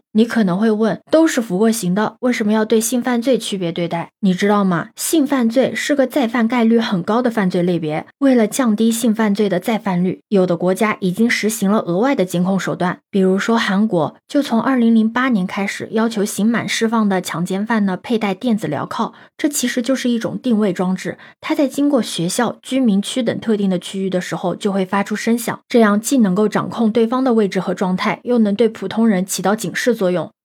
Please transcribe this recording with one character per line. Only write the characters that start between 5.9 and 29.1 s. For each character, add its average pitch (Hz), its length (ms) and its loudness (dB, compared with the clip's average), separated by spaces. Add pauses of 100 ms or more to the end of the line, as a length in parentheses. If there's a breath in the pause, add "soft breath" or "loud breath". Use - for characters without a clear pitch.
个 269 120 2
再 269 200 0
犯 226 220 0
概 240 160 0
率 226 140 4
很 214 240 -2
高 214 180 0
的 247 100 0
犯 202 200 0
罪 180 120 0
类 175 160 0
别， 160 280 -6 (140)
为 269 140 4
了 226 120 4
降 226 280 0
低 226 160 2
性 226 240 0
犯 214 200 2
罪 208 120 0
的 190 140 0
再 226 160 -2
犯 180 260 -2
率， 185 260 -2
有 185 180 4
的 175 100 0
国 180 160 0
家 214 280 0
已 185 120 0
经 220 160 2
实 220 220 0
行 196 200 -2
了 160 100 2
额 170 180 -2
外 269 160 2
的 190 100 0
监 175 180 -2
控 190 160 0
手 160 160 -4
段， 180 260 -4 (100)
比 202 100 0
如 190 180 4
说 226 200 0
韩 208 280 0
国， 175 300 -2 (100)
就 285 160 0
从 240 200 0
二 254 160 0
零 233 160 4
零 220 180 2
八 247 160 0
年 190 180 0
开 202 200 -4
始 - 240 -8
要 226 180 0
求 214 160 -2
刑 208 220 -2
满 226 200 0
释 226 220 -2
放 220 180 2
的 185 140 0
强 170 240 -6
奸 190 220 -4
犯 220 180 0
呢 185 140 -2
佩 - 180 -4
戴 214 160 -2
电 214 240 -2
子 - 120 -4
镣 139 180 -4
铐， - 260 -6 (240 loud breath)
这 302 140 0
其 247 180 -4
实 254 140 -4
就 262 120 0
是 254 140 -2
一 240 100 0
种 226 200 -6
定 233 200 0
位 208 140 0
装 185 240 -2
置， - 220 -10 (240 loud breath)
它 311 120 -2
在 311 120 2
经 285 240 0
过 269 100 2
学 175 280 -4
校、 220 340 -2
居 254 160 -4
民 208 240 2
区 - 180 -4
等 - 200 -2
特 220 160 0
定 202 120 0
的 180 120 0
区 196 200 -10
域 190 80 -2
的 185 120 -2
时 165 160 -8
候 175 180 -4
就 - 160 -4
会 190 160 -2
发 202 160 -2
出 208 140 -4
声 226 200 0
响， 233 220 -6 (100)
这 233 120 4
样 208 200 4
既 269 180 0
能 190 180 4
够 214 120 2
掌 185 220 -2
控 220 220 0
对 226 120 2
方 254 200 -2
的 254 100 2
位 214 140 2
置 190 100 -2
和 180 160 -2
状 185 220 -2
态， 202 260 -2
又 240 160 0
能 208 160 2
对 226 140 2
普 220 180 -6
通 220 220 2
人 190 180 2